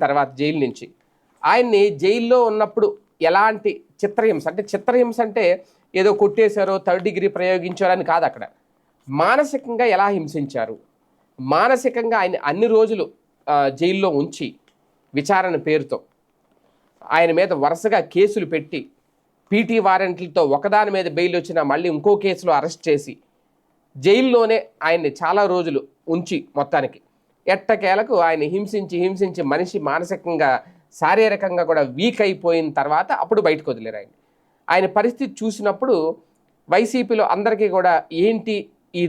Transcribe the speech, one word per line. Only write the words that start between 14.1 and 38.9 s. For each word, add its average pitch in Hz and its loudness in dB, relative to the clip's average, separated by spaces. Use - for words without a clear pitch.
ఉంచి 160 -6
విచారణ 180 0
పేరుతో 151 -2
ఆయన 170 4
మీద 185 0
వరుసగా 170 0
కేసులు 196 2
పెట్టి, 151 -6
పీటీ 226 0
వారెంట్లతో 180 0
ఒకదాని 208 0
మీద 180 -2
బెయిల్ 175 0
వచ్చినా 165 -2
మళ్ళీ 170 -2
ఇంకో 151 2
కేసులో 180 -2
అరెస్ట్ 160 -6
చేసి, 143 -2
జైల్లోనే 226 4
ఆయన్ని 165 2
చాలా 180 0
రోజులు 160 -2
ఉంచి 170 -4
మొత్తానికి 147 -2
ఎట్టకేలకు 202 0
ఆయన 160 0
హింసించి, 196 -6
హింసించి 185 -2
మనిషి 175 -2
మానసికంగా, 165 -2
శారీరకంగా 196 2
కూడా 156 2
వీక్ 220 0
అయిపోయిన 165 0
తర్వాత 151 0
అప్పుడు 220 0
బయటకు 156 0
వదిలేరు 110 -12
ఆయన. - -20
ఆయన 185 2
పరిస్థితి 240 -2
చూసినప్పుడు 208 -2
వైసీపీలో 220 2
అందరికీ 208 0
కూడా 180 2
ఏంటి 220 -2